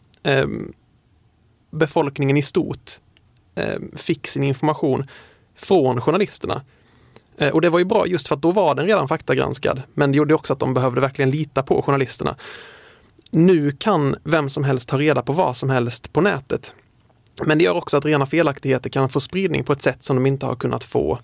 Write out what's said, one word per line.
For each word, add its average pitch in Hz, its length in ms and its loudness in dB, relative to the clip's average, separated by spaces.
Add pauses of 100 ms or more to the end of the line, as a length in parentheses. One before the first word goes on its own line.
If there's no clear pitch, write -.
(220)
ehm, 135 500 -2 (1000)
befolkningen 143 640 0
i 147 60 2
stort, - 580 -4 (540)
ehm, - 420 -6
fick - 300 -4
sin 139 180 -4
information 139 600 0 (480)
från 127 460 2
journalisterna. - 640 -2 (720)
Eh, 147 120 0
och 156 120 2
det 170 100 4
var 165 80 4
ju 180 60 2
bra 190 220 2
just 175 220 -4
för 156 60 -2
att 143 80 -4
då 175 80 2
var 180 240 2
den 143 120 -2
redan 185 220 2
faktagranskad, 139 720 -2 (120)
men 143 180 2
det 135 40 2
gjorde 151 180 4
också - 180 0
att 135 60 -4
de 131 160 0
behövde 127 260 0
verkligen 135 300 0
lita 147 320 -2
på 143 200 0
journalisterna. - 540 -2 (960)
Nu 160 400 4
kan 143 540 0
vem 151 240 0
som 139 160 -4
helst 131 240 -2
ta 131 100 0
reda 143 240 2
på 139 100 -2
vad 151 240 0
som 135 140 -2
helst 123 420 -2
på 147 80 0
nätet. - 540 -2 (720)
Men 156 140 2
det 170 60 4
gör 180 100 4
också 170 220 -2
att 143 80 0
rena 147 220 2
felaktigheter 139 640 0
kan 135 180 0
få 139 120 -2
spridning 170 440 -2
på 147 80 0
ett 139 100 -4
sätt - 200 -2
som 135 140 0
de 127 100 2
inte 139 200 -2
har 123 80 -2
kunnat 123 300 -4
få - 400 -2